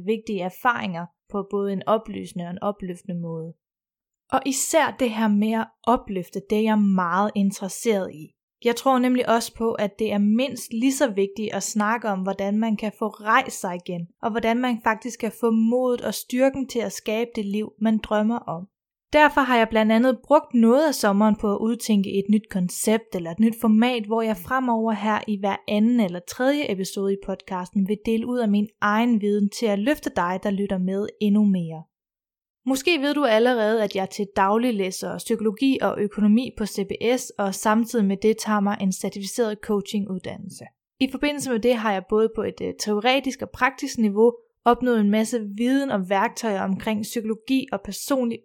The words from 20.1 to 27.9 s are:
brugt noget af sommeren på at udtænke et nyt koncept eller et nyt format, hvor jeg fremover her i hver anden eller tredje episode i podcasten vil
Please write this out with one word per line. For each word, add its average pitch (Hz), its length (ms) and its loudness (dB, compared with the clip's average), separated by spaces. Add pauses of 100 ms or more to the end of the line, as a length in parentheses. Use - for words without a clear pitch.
brugt 294 300 2
noget 247 340 6
af 277 80 2
sommeren 208 400 4
på 208 200 0
at - 40 -4
udtænke 214 600 0
et 196 100 -2
nyt 214 220 2
koncept 214 640 -2
eller 165 160 -6
et 170 80 -4
nyt 226 220 2
format, 226 440 2
hvor 226 160 -2
jeg 220 160 -2
fremover 233 540 -2
her 214 360 0
i 214 120 -2
hver 202 160 -2 (120)
anden 220 320 2
eller 180 200 0 (100)
tredje 277 420 0
episode 196 420 -4
i 196 120 -2
podcasten 190 640 -4
vil 208 180 -2